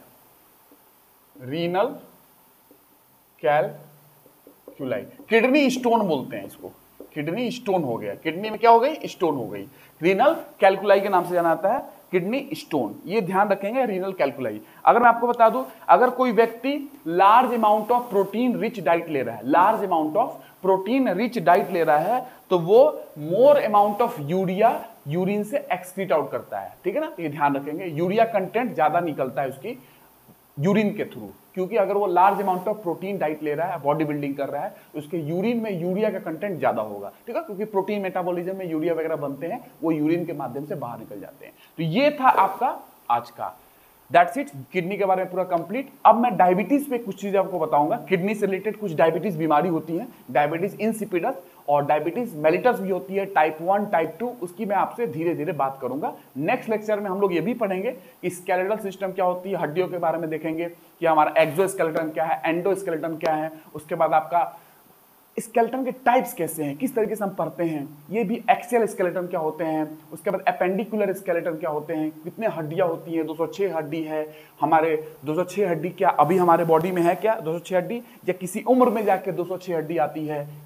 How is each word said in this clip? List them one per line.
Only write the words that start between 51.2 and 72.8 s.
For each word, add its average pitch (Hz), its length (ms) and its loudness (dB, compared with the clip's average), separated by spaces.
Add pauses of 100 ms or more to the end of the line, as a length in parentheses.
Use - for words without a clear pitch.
और 143 180 4
diabetes 165 560 0
mellitus 185 380 4
भी 190 100 -4
होती 185 240 -4
है, 196 120 0
Type 160 340 2
one, 196 260 0
type 165 340 0
two, 240 80 -4 (140)
उसकी 180 220 -8
मैं 196 120 -2
आपसे 185 300 -2
धीरे 160 280 -2
धीरे 151 180 -4
बात 139 300 -2
करूंगा। 147 300 -4 (240)
Next 208 340 -2
lecture 214 300 -2
में 208 100 -6
हम 196 100 -4
लोग 196 140 2
ये 160 60 0
भी 220 140 -2
पढ़ेंगे 202 360 -2 (320)
कि 180 80 -4
skeletal 185 460 -2
system 190 360 -6
क्या 185 120 0
होती 180 260 -2
है, 185 60 -2
हड्डियों 165 320 -2
के 180 100 -6
बारे 165 200 0
में 165 120 -4
देखेंगे 160 380 -4 (320)
कि 160 60 2
हमारा 156 360 4
exoskeleton 165 680 0
क्या 160 140 -2
है, 165 200 -2
endoskeleton 165 720 -2
क्या 160 180 0
है, 156 160 -4 (240)
उसके 151 200 -10
बाद 165 180 2
आपका 165 320 2 (920)
स्केलेटन 240 480 0
के 247 80 -4 (120)
टाइप्स 247 300 2
कैसे 160 300 -4
हैं, 139 120 -4
किस 160 180 -4
तरीके 214 200 0
से 208 100 -4
हम 185 60 -2
पढ़ते 175 340 -4
हैं, 156 180 -2 (280)
ये 226 140 0
भी 220 120 -2 (140)
एक्सियल 233 360 0
स्केलेटन 180 400 -2
क्या 180 140 -4
होते 156 240 -4
हैं, 156 340 -4 (140)
उसके 196 180 -6
बाद 185 180 -2
एपेंडिकुलर 190 640 0
स्केलेटन 170 440 -4
क्या 160 140 -4
होते 151 240 -4
हैं, 156 160 -2 (140)
कितने 196 240 -6
हड्डियां 165 400 -2